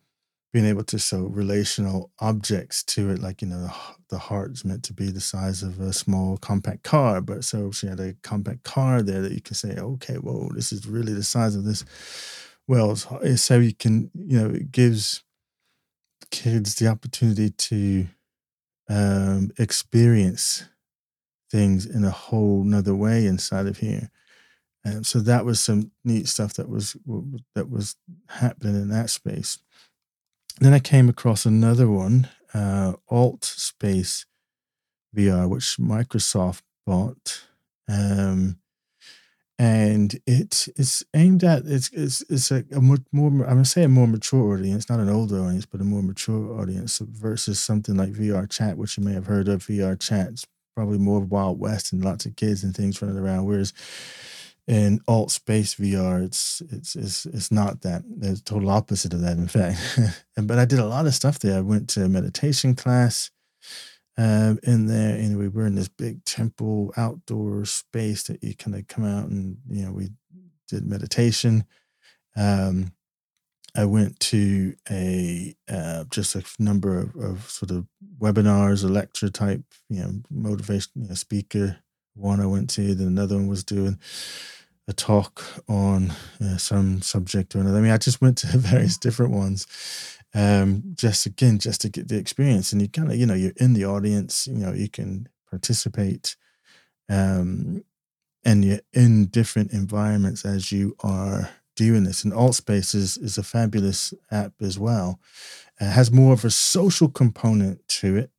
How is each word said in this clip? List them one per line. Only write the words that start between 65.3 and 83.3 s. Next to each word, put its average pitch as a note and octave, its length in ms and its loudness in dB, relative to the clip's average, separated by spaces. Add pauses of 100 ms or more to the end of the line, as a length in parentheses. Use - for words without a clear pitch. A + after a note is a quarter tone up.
we G2+ 120 -2
were A2 160 -2
in G2+ 100 0
this F#2+ 140 -2
big - 360 -10
temple A2 720 -4
outdoor G#2+ 680 -4
space G#2+ 580 -6
that - 200 -10
you G#2 100 -8
kinda G2+ 300 -8
come - 200 -8
out G2+ 260 -4
and, F#2+ 280 -6 (120)
you G2+ 140 -6
know, F#2 80 -8
we F#2+ 180 -8 (600)
did - 160 -6
meditation. A2+ 800 0 (720)
Um, F#2+ 580 0 (840)
I G#2 100 2
went G#2 360 2
to G2 540 2 (140)
a, F#2 640 -2 (140)
uh, E2 420 -6
just - 240 -4
a F#2+ 40 -4
f-, - 200 -14
number G2+ 380 2
of, F#2+ 180 -4
of G2+ 340 -8
sort - 220 -8
of F2+ 160 -4 (320)
webinars, G2+ 640 4
a F#2+ 40 0
lecture G2+ 420 -2
type, G2 340 -4 (260)
you F#2+ 120 -6
know, F#2+ 280 -8
motivation, G#2 680 -4
you A#2 140 -8
know, F2+ 60 -10
speaker G2 640 -4 (360)
one G2 280 0
I G2 40 0
went G2 260 0
to, G2+ 220 0
then F#2+ 140 0
another G2 280 0